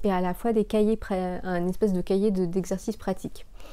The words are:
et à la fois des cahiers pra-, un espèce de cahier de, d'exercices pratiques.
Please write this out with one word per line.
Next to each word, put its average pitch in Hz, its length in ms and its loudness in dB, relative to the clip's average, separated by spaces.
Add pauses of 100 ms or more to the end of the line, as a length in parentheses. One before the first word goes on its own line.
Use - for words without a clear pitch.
et 202 80 2
à 180 100 2
la 185 140 2
fois 233 180 -2
des 214 120 4
cahiers 214 320 2
pra-, 185 480 -2
un 185 240 0
espèce 196 240 2
de 180 80 2
cahier 202 320 2
de, 185 140 2
d'exercices 185 500 -2
pratiques. - 500 -6 (260)